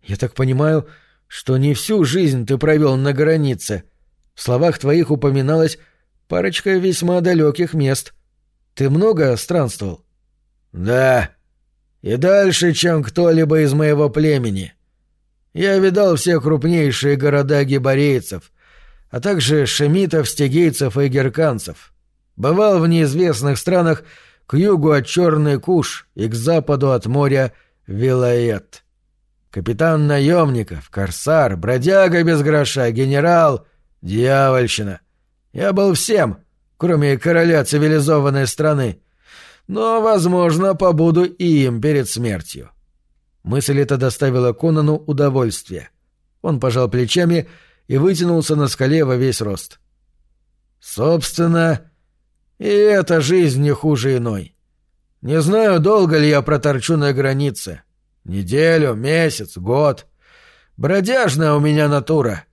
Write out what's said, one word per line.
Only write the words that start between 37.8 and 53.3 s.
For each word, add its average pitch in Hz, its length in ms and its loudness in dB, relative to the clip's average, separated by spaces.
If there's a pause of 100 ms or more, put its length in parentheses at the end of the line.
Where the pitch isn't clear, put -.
страны. 143 560 -2 (640)
Но, 220 340 -2
возможно, 180 720 2
побуду 165 500 2
и 180 200 -6 (200)
им 120 180 -2
перед 143 260 0
смертью». 95 600 -8 (720)
Мысль 139 380 -2
эта 139 180 0
доставила 127 560 0
Конану 156 420 0
удовольствие. 135 920 -4 (500)
Он 151 180 -2
пожал 123 300 -2
плечами 165 600 0 (380)
и 135 120 -2
вытянулся 170 580 0
на 147 100 0
скале 143 380 0
во 127 120 0
весь 123 260 -2
рост. - 360 -8 (1040)
«Собственно, 165 1120 -2 (680)
и 208 60 -8
эта 202 560 2
жизнь 147 400 2